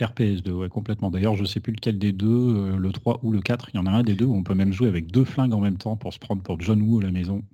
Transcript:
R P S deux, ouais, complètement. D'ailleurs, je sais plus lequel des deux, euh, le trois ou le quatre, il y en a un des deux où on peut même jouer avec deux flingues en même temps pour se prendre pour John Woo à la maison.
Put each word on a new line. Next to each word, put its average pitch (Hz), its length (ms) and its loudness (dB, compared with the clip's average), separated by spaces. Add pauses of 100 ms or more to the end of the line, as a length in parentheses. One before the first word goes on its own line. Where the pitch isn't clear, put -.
R 117 120 -2
P 104 200 2
S 90 80 -4
deux, 90 120 -4
ouais, 90 160 -4
complètement. 101 420 -4
D'ailleurs, 101 240 2
je 101 80 -2
sais 95 160 -4
plus 117 140 -6
lequel 107 260 -2
des 101 120 2
deux, 95 160 0
euh, 113 480 2
le 95 160 0
trois 120 300 -2
ou 113 100 0
le 107 80 2
quatre, 120 320 -4
il - 40 -6
y 98 40 0
en 90 60 0
a 92 60 2
un 113 100 4
des 107 140 2
deux 110 100 2
où 131 80 2
on 98 80 0
peut 92 140 0
même 98 180 2
jouer 117 140 2
avec 85 240 -2
deux 131 140 4
flingues 131 280 0
en 107 60 2
même 101 180 0
temps 110 180 -6
pour 98 160 -8
se - 60 -14
prendre 98 240 -6
pour 90 180 -6
John 104 220 2
Woo 110 200 4
à - 20 0
la 95 80 -2
maison. 90 320 -2 (100)